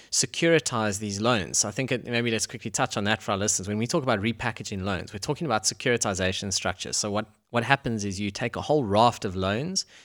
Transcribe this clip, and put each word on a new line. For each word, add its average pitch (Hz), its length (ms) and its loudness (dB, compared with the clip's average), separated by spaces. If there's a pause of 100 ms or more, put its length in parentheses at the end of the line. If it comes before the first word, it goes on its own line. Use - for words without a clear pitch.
(120)
securitize 117 880 2
these 101 200 -4
loans. 107 380 2
So - 100 2
I 107 40 -6
think 135 200 -4
it, 120 140 -2
maybe 120 260 0
let's 110 140 0
quickly 110 260 -8
touch - 240 0
on 104 100 0
that 110 160 2
for - 100 -2
our 101 60 2
listeners. 101 300 0
When 104 100 -2
we 117 100 0
talk 160 160 0
about 113 180 2
repackaging 110 640 -4
loans, 95 300 -2
we're 104 60 -8
talking 151 260 -4
about 110 180 0
securitization 98 920 0
structures. - 420 -2
So 107 140 0
what, 104 180 -2 (240)
what 117 120 2
happens 117 420 2
is 95 140 -4
you 101 120 -2
take 123 240 -4
a - 60 -4
whole 147 220 2
raft 110 420 4
of 92 100 -4
loans 110 500 -2 (200)